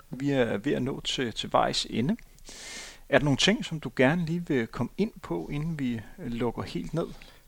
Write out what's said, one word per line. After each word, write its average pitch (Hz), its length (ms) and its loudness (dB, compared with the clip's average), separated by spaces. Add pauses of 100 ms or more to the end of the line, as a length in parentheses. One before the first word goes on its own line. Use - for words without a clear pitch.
vi 139 220 -2
er 113 260 4
ved 143 160 -2
at 135 80 0
nå 139 180 -4
til, 120 340 -2
til - 180 -8
vejs 123 380 4
ende. 131 280 0 (920)
Er 139 80 8
der 131 80 6
nogle 139 120 4
ting, 220 280 4
som 160 140 -8
du 139 160 -8
gerne 156 300 4
lige 170 220 -2
vil 123 200 2
komme - 300 -4
ind 214 140 0 (100)
på, 170 300 -6
inden 151 280 -4
vi 120 220 -2 (160)
lukker 120 460 -2
helt 175 300 -6
ned? 165 140 -2 (400)